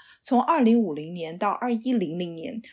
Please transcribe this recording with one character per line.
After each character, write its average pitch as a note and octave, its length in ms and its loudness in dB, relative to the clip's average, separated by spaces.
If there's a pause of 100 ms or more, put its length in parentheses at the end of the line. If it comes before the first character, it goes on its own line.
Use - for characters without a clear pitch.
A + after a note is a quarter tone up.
(240)
从 A#3+ 160 2
二 D4 220 4
零 A#3 180 6
五 F#3+ 140 0
零 D3+ 220 -8
年 E3 200 -8
到 G3+ 140 -2
二 A#3+ 240 -2
一 A#3 180 -2
零 F3 280 -2
零 E3+ 160 -6
年， A3 260 -10 (120)